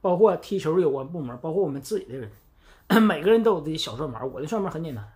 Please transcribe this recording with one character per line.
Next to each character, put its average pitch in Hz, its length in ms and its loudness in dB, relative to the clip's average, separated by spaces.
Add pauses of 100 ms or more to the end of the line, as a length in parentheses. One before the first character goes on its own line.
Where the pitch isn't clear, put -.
包 180 140 2
括 196 220 6
踢 - 200 -6
球 165 220 0
有 160 120 4
关 135 160 -4
部 170 140 -8
门， 123 200 -8
包 160 100 -6
括 185 100 0
我 175 60 0
们 139 140 -6
自 202 180 -6
己 190 60 -10
的 127 100 -12
人， 110 160 -10 (320)
<clears throat> - 400 2
每 175 180 2
个 180 80 2
人 226 140 6
都 220 120 6
有 160 60 -4
自 147 80 -8
己 160 80 -4
小 113 200 -6
算 143 120 -6
盘。 123 220 -8
我 - 80 -12
的 151 80 -8
算 214 160 -4
盘 190 80 -4
很 156 100 -8
简 151 140 -8
单 104 100 -10 (100)